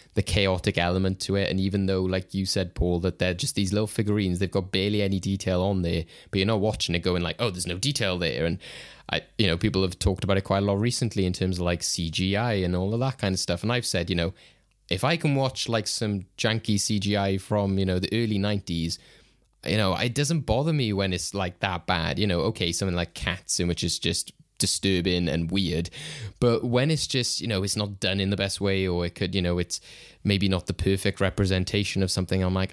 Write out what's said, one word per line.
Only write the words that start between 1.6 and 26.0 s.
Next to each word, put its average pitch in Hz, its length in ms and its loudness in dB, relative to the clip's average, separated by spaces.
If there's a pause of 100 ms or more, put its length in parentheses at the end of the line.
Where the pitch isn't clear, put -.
though, 95 160 0
like 92 320 -2
you 95 100 0
said, 92 300 -2
Paul, 87 260 0
that 87 180 -2
they're 92 160 2
just 87 200 -4
these 98 180 0
little 107 140 2
figurines, 101 540 0
they've 95 100 0
got 95 200 -2
barely 104 300 0
any 98 180 0
detail 92 440 0
on 98 180 0
there, 85 240 0 (260)
but 101 80 0
you're 95 80 4
not 110 140 2
watching 101 340 0
it 87 60 0
going 90 220 0
like, 82 180 -4
"Oh, 117 100 0
there's 90 160 -6
no 90 120 -4
detail 104 380 0
there." 78 280 0
And 87 140 0 (520)
I, 73 120 -2 (160)
you 104 100 2
know, 82 80 2
people 95 260 0
have 92 160 -2
talked 98 240 0
about 98 140 2
it 98 60 0
quite 98 200 2
a 101 40 2
lot 101 120 2
recently 107 480 0
in 92 60 2
terms 92 260 0
of, 90 40 -2
like, 87 200 0
C 82 280 -2
G 95 260 0
I 117 160 0
and 90 240 0
all 95 180 0
of 117 60 0
that 131 180 -2
kind 95 160 0
of 90 60 -2
stuff. 87 240 -4
And 110 80 0
I've 123 120 -2
said, 87 240 -2
you 95 60 0
know, 85 180 0 (560)
if 92 140 0
I 156 140 2
can 160 180 2
watch, 135 340 0
like, 113 200 0
some 104 380 -2 (120)
janky 110 400 0
C 104 220 0
G 101 160 0
I 98 200 2
from, 98 400 0
you 98 80 2
know, 90 140 2
the 92 140 -2
early 107 260 0
nineties, 90 600 -2 (680)
you 90 100 0
know, 95 200 2
it 117 180 -2
doesn't 143 280 0
bother 135 300 0
me 127 200 2
when 95 200 2
it's, - 220 -4
like, 92 240 -2
that 92 300 -2
bad. 82 320 2
You 104 80 2
know, 87 140 2
okay, 90 280 0
something 90 260 0
like 87 180 -2
Cats, - 440 -4
in 87 80 2
which 87 160 0
is 82 160 -2
just - 340 -2 (240)
disturbing 90 720 0
and 80 220 0
weird, 87 400 0 (480)